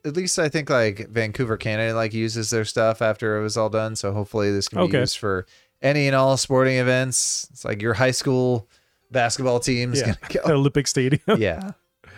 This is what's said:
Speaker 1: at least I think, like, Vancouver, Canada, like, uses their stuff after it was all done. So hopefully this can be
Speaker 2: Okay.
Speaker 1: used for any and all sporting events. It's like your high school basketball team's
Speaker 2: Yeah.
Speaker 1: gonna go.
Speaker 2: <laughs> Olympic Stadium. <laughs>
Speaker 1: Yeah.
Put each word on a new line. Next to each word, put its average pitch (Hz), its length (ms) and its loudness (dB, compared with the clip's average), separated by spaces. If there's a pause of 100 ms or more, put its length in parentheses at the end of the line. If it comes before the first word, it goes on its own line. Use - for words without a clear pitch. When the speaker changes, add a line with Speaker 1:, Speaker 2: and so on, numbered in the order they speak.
Speaker 1:
at 151 100 -4
least 180 240 -2
I 160 100 2
think, 147 200 -4
like, 110 400 0
Vancouver, 110 480 -2
Canada, 113 360 -2
like, 113 200 -2
uses 113 360 -4
their 113 140 0
stuff 110 380 0
after 107 360 0
it 107 60 -2
was 107 140 -4
all 110 120 0
done. 110 280 -2
So 98 160 -4
hopefully 104 380 0
this 98 180 -2
can - 100 -6
be 180 60 4
Speaker 2:
Okay. - 160 0
Speaker 1:
used - 160 -2
for 95 280 -4 (360)
any 139 260 2
and 135 80 2
all 135 220 4
sporting 131 400 2
events. 127 760 0
It's - 140 -16
like 104 160 -4
your 110 140 0
high 131 160 2
school 127 580 0 (420)
basketball 123 480 0
team's 123 400 0
Speaker 2:
Yeah. 110 140 0 (180)
Speaker 1:
gonna - 160 -2
go. 160 60 4
Speaker 2:
<laughs> - 0 -
Olympic 139 340 2
Stadium. 131 400 0
<laughs> 226 100 4
Speaker 1:
Yeah. 104 340 -2 (460)